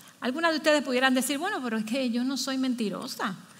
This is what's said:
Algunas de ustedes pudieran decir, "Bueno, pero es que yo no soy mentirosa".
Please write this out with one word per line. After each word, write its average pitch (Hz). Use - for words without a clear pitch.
Algunas 320
de 311
ustedes 302
pudieran 262
decir, 262
"Bueno, 370
pero 226
es 220
que 247
yo 240
no 269
soy 269
mentirosa". 233